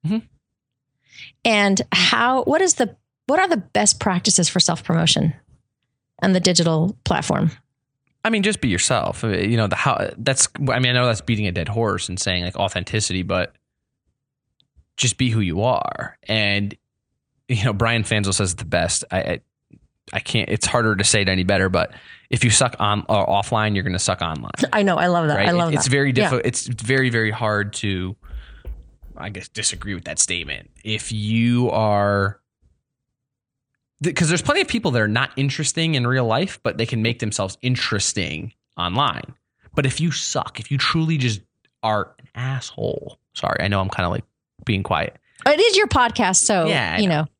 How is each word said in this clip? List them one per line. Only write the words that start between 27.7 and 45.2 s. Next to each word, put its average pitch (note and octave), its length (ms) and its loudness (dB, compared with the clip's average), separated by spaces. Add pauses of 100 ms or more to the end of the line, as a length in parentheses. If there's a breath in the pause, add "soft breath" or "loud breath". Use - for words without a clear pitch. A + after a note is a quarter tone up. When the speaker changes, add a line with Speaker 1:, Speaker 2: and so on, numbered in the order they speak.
Speaker 1:
to, F#2 420 -4 (1000 loud breath)
I G2+ 140 -12
guess, F#2+ 180 -14
disagree G2+ 460 -6
with E2+ 100 -10
that D2+ 140 -8
statement. D2+ 520 -4 (140)
If G#2+ 260 -6
you A#2 600 2
are, G2+ 680 2 (1600)
th-, F3 120 -2
'cause D#3+ 140 2
there's E3+ 140 2
plenty D#4 180 2
of F4+ 80 0
people G#3 240 0
that A#2 100 2
are G#2+ 60 2
not A#2+ 280 0
interesting D#3 600 -2
in B2 100 2
real B2+ 180 2
life, B2+ 380 -2
but - 160 -2
they A2+ 80 0
can A2+ 160 -2
make A2+ 160 0
themselves G#2+ 440 -4
interesting G#2 920 -2 (240)
online. F2+ 580 -4 (400 soft breath)
But C#3 120 0
if C3 140 -2
you D#3+ 120 0
suck, - 480 -6
if - 100 -12
you C#3 80 0
truly D#3+ 400 0
just A2+ 220 0 (420)
are G#2+ 360 -2
an - 160 -20
asshole, - 840 -6 (160)
sorry, - 260 -2
I F#2 80 -2
know G2+ 120 2
I'm F#2+ 100 -2
kinda, F2+ 180 -2
like, - 160 -4 (400)
being G2 180 -2
quiet. - 340 -2 (300 soft breath)